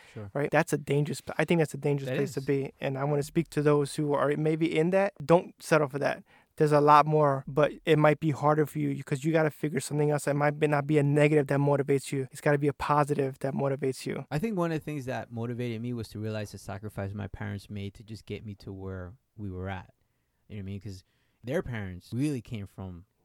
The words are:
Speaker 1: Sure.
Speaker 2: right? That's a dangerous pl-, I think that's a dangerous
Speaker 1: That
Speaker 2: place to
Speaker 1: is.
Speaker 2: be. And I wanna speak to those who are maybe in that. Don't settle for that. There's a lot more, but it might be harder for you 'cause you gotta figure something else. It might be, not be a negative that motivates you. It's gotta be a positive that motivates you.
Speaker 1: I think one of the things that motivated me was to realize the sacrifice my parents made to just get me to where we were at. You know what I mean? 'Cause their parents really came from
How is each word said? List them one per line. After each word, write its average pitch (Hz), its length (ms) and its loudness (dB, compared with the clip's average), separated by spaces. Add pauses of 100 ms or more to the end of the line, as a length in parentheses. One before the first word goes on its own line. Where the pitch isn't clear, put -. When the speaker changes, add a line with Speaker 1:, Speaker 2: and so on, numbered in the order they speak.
(140)
Speaker 1:
Sure. 107 200 -12
Speaker 2:
right? 147 160 -2
That's 151 220 2
a 147 60 2
dangerous 147 420 -2
pl-, - 180 -12
I 160 60 2
think 170 160 2
that's 151 140 0
a 143 40 -12
dangerous 139 320 -2
Speaker 1:
That 131 60 -4
Speaker 2:
place 139 180 -2
to 143 60 -4
Speaker 1:
is. 135 60 -10
Speaker 2:
be. 139 340 0
And 135 180 -4
I 135 60 -2
wanna 143 180 0
speak 156 280 -2
to 151 120 -2
those 147 340 2
who 147 180 0
are 139 220 2
maybe 156 400 0
in 160 140 4
that. 196 240 2 (100)
Don't 170 380 4
settle 151 260 4
for 139 100 -8
that. 139 240 -2 (340)
There's 151 160 4
a 147 80 8
lot 147 260 8
more, 147 400 2
but 147 240 2 (140)
it 156 160 4
might 151 180 6
be 156 140 0
harder 151 340 4
for 156 140 -6
you 139 240 -4
'cause 131 180 -4
you 156 100 0
gotta 156 180 4
figure 151 280 -4
something 147 320 0
else. 147 160 -2
It 143 80 0
might 147 240 0
be, 151 80 2
not 143 220 0
be 151 100 4
a 143 60 4
negative 147 440 4
that 143 120 2
motivates 143 500 2
you. 135 220 -4
It's - 80 -18
gotta 147 180 2
be 143 80 -2
a 139 60 2
positive 143 680 0
that 135 140 -4
motivates 139 520 -4
you. 139 240 -6
Speaker 1:
I 147 100 -4
think 214 180 -4
one 170 140 -2
of 156 80 -2
the - 40 -12
things 151 220 -8
that 120 240 -6
motivated 117 500 -6
me 120 120 -6
was 117 160 -8
to - 100 -12
realize 107 340 -6
the 98 60 -16
sacrifice 98 560 -10
my 101 140 -8
parents 101 420 -10
made 101 240 -10
to - 80 -20
just 104 240 -16
get - 180 -10
me 104 120 -12
to - 160 -16
where 95 400 -12 (240)
we 104 140 -10
were 92 180 -8
at. 92 240 -12 (560)
You - 80 -14
know 104 40 -10
what - 20 -10
I 95 40 -12
mean? 98 140 -10
'Cause 92 240 -14 (400)
their 139 180 -4
parents 98 500 -10
really 135 280 -2
came 104 260 -10
from 92 380 -14 (200)